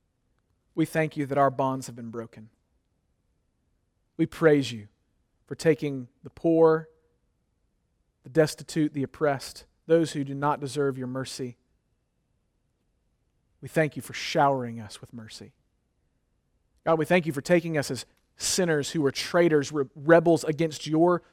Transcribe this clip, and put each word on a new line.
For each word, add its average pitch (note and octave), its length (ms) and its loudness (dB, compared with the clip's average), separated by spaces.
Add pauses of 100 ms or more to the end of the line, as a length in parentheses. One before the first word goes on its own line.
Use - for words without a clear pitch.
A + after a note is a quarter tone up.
(760)
we D#3+ 100 0
thank D#3 320 -2
you D3 100 -4
that C#3 120 0
our C#3 120 4
bonds C3 360 -4
have A#2+ 100 -16
been A#2+ 140 -12
broken. A2+ 400 -14 (1700)
We D#3+ 80 2
praise D3 440 2
you G#2+ 180 -14 (580)
for - 80 -12
taking C#3+ 540 -2 (140)
the D3 80 -18
poor, D#3+ 580 2 (1400)
the - 40 -20
destitute, D3+ 640 0
the C#3+ 100 -4
oppressed, - 600 -4 (220)
those E3 260 4
who D3+ 100 -6
do C#3 120 -8
not C#3 260 -2
deserve C#3 380 -4
your B2+ 80 -8
mercy. B2+ 500 -10 (2000)
We C#3 60 -14
thank D#3 280 -2
you B2+ 60 -10
for - 100 -16
showering C3 640 -2
us G#2+ 220 -16
with - 140 -20
mercy. A2 380 -18 (1300)
God, D#3+ 140 2
we D#3 80 -2
thank E3+ 180 2
you D#3+ 80 -2
for C#3 80 -6
taking E3 380 0
us C3+ 120 -4
as B2+ 140 -8 (320)
sinners D#3+ 540 -2
who E3+ 100 -2
were C#3 100 2
traitors, D#3 640 2
re-, C#3+ 140 -2 (100)
rebels E3 480 6
against D#3 420 -4
your E3 360 2 (100)